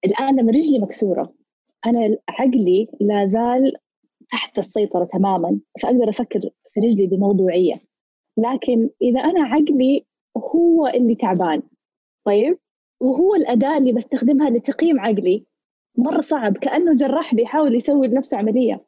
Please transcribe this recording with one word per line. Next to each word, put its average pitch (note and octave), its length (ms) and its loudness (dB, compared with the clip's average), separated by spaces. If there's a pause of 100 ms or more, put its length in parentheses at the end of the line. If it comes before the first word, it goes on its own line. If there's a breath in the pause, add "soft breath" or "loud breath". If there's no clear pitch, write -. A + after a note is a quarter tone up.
الآن C4 340 0
لما A3+ 120 2
رجلي C#4+ 280 2
مكسورة، - 540 -4 (520)
أنا A3+ 320 0 (120)
عقلي A3 580 0 (120)
لا G3+ 260 0
زال A#3+ 480 0 (580)
تحت - 280 -8
السيطرة F#3+ 460 -2
تمامًا، F#3+ 540 -2 (220)
فأقدر A#3+ 280 0
أفكر - 400 -6 (200)
في - 100 -6
رجلي G#3 280 2
بموضوعية. F#3 680 0 (640)
لكن A#3 520 0 (120)
إذا B3 180 2
أنا E4 240 0
عقلي C#4 600 0 (320)
هو E4 500 2
اللي A#3+ 280 2
تعبان، F3+ 480 -2 (600)
طيب، G#3+ 320 2 (420)
وهو C#4+ 360 2
الأداة C#4 420 0
اللي B3+ 140 2
بستخدمها C4 580 0
لتقييم C#4 500 0
عقلي، G3 460 -2 (520)
مرة D#4 240 0
صعب، A#3+ 360 -2
كأنه D#4+ 380 0
جراح C#4 400 0
بيحاول B3+ 400 0
يسوي C4+ 320 0
لنفسه B3 300 -2
عملية. G#3+ 500 -2